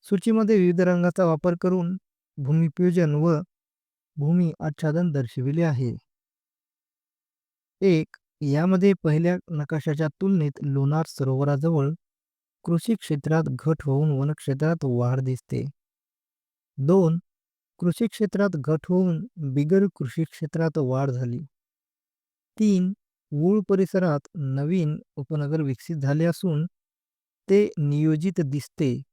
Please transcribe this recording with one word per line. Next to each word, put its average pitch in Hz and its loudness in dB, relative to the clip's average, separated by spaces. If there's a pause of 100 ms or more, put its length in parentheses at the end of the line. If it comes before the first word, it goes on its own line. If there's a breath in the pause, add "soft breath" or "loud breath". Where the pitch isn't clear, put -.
सूचीमध्ये 220 2
विविध 180 4
रंगाचा 175 2
वापर 165 0
करून 185 -2 (400)
भूमिपूजन 160 2
व 156 2 (760)
भूमी 165 2
आच्छादन 156 -2
दर्शविले 139 -2
आहे. 131 -2 (1900)
एक, 175 2 (240)
यामध्ये 180 4 (100)
पहिल्या 165 2 (140)
नकाशाच्या 151 -2
तुलनेत 170 0 (120)
लोणार 143 0
सरोवराजवळ 143 0 (720)
कृषी 170 0
क्षेत्रात 156 -2
घट 147 -2
होऊन 143 0
वनक्षेत्रात 143 -2
वाढ 123 0
दिसते. 127 -6 (1120)
दोन, 165 2 (600)
कृषी 175 0
क्षेत्रात 202 0
घट 151 -2
होऊन 180 0
बिगर 151 0 (100)
कृषी 151 -6
क्षेत्रात 160 -4
वाढ 135 0
झाली. 123 -6 (1160)
तीन, 196 2 (380)
वूळ 180 2
परिसरात 185 2 (160)
नवीन 151 -2 (160)
उपनगर 147 -4
विकसित 143 -4
झाले 143 0
असून 165 -2 (840)
ते 202 4
नियोजित 156 0
दिसते. 139 -4 (120)